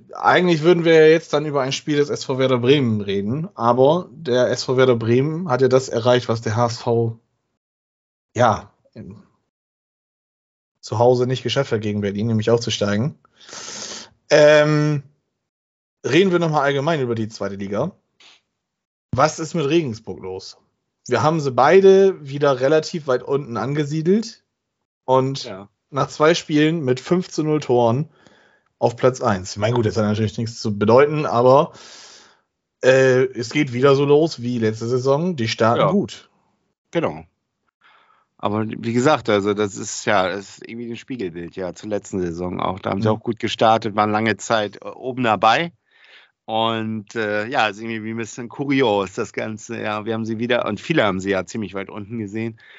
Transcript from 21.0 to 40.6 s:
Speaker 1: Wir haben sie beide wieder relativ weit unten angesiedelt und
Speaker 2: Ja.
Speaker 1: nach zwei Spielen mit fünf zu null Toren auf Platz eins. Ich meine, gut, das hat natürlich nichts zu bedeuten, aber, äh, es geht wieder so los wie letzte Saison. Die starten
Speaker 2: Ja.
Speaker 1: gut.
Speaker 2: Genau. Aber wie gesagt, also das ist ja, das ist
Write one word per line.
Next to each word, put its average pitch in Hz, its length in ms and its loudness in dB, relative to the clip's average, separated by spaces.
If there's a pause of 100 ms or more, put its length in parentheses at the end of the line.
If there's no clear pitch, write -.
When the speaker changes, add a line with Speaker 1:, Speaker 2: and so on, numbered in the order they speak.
Speaker 1:
Wir 120 160 0
haben 160 160 2
sie 139 120 -4
beide 180 800 4
wieder 143 300 0
relativ 151 480 0
weit 123 160 0
unten 139 340 -4
angesiedelt 151 840 -2 (600)
und 131 400 0
Speaker 2:
Ja. 101 240 -14 (200)
Speaker 1:
nach 139 200 -4
zwei 160 260 2
Spielen 156 480 0
mit 127 160 0
fünf 180 300 -2
zu - 120 -6
null 151 200 -2
Toren 120 480 0 (680)
auf 117 200 -4
Platz 131 240 0
eins. 98 320 -4
Ich - 40 -12
meine, 110 160 -2
gut, 120 120 -2
das 104 100 -4
hat 110 80 0
natürlich 104 340 -2
nichts 117 220 -8
zu 104 180 -6
bedeuten, 139 480 4
aber, 127 460 4 (1120)
äh, 131 400 6
es 113 280 -6
geht 143 200 -2
wieder 135 240 4
so 143 80 2
los 147 380 2
wie 120 180 -4
letzte 110 280 -2
Saison. 135 500 -2
Die 113 100 -2
starten 113 320 2
Speaker 2:
Ja. 139 120 2
Speaker 1:
gut. - 380 -4 (640)
Speaker 2:
Genau. 85 320 -4 (1120)
Aber 107 300 -4
wie 113 260 -6
gesagt, 127 360 2
also 104 240 2
das 104 240 -4
ist - 280 -10
ja, 98 220 2
das 98 300 -8
ist - 100 -20